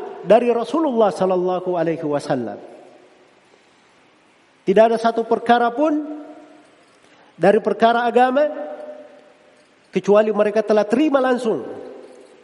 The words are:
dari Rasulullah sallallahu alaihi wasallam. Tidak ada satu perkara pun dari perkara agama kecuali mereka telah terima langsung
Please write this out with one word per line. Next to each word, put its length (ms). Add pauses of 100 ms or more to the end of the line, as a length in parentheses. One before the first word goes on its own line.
(200)
dari 320
Rasulullah 560
sallallahu 640
alaihi 320
wasallam. 560 (2000)
Tidak 240
ada 160
satu 240
perkara 480
pun 240 (1400)
dari 240
perkara 480
agama 400 (1400)
kecuali 400
mereka 320
telah 240
terima 320
langsung 480 (800)